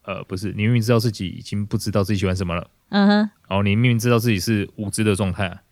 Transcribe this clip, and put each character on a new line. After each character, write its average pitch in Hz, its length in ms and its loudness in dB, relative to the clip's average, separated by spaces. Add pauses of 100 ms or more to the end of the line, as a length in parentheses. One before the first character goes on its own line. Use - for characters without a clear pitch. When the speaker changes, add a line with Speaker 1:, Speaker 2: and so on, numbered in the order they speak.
Speaker 1:
呃， 95 220 -10
不 95 120 -8
是， 95 160 -6
你 104 100 -2
明 117 100 2
明 120 80 4
知 113 100 0
道 117 80 6
自 113 120 0
己 95 160 -6
已 - 140 -12
经 104 240 -6
不 110 120 -4
知 - 120 -6
道 101 140 2
自 98 100 -2
己 98 60 0
喜 95 80 0
欢 92 80 0
什 95 100 -4
么 85 100 -4
了。 87 140 -8 (200)
Speaker 2:
嗯 202 180 4
哼。 208 60 6 (340)
Speaker 1:
然 190 100 -2
后 202 60 2
你 202 120 2
明 123 140 4
明 117 100 2
知 117 100 0
道 120 100 4
自 117 100 2
己 101 100 2
是 104 360 -2
无 101 140 -8
知 110 140 -2
的 104 120 4
状 92 180 -2
态， 92 260 -6 (120)